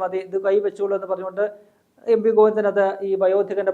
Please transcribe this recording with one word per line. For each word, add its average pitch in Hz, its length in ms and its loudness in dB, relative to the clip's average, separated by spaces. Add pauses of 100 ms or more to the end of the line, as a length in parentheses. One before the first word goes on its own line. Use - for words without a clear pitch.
മതി, 185 260 -4
ഇത് 185 80 -8 (100)
കൈ 196 100 2 (100)
വെച്ചോളൂ" 196 320 -4
എന്ന് 196 140 -8
പറഞ്ഞുകൊണ്ട് 190 320 -4 (720)
എം 220 100 2
വി 226 140 4
ഗോവിന്ദൻ 214 340 4
അത് 202 120 2 (240)
ഈ - 20 -4 (120)
വയോധികന്റെ 196 520 0